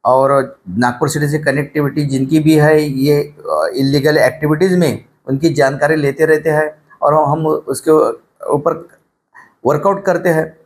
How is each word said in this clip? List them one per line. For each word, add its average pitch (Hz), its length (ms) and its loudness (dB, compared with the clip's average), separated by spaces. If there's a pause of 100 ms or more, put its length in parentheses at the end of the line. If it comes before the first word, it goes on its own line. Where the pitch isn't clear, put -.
और 135 540 0 (100)
नागपुर 123 400 -2
सिटी 147 180 -2
से 147 120 -2
कनेक्टिविटी 147 680 -2
जिनकी 135 340 0
भी 156 160 2
है, 151 280 4
ये, 143 520 -2 (160)
अ, 156 240 -2
इलीगल 139 420 0
एक्टिविटीज़ 151 600 0
में 135 280 0 (220)
उनकी 139 260 0
जानकारी 143 420 0
लेते 143 300 0
रहते 156 240 0
हैं 151 260 -2 (260)
और 147 120 2
हम 156 340 0
उसके 156 440 -2 (600)
ऊपर 143 380 -4 (760)
वर्कआउट 151 400 0
करते 175 240 0
हैं। 160 360 -2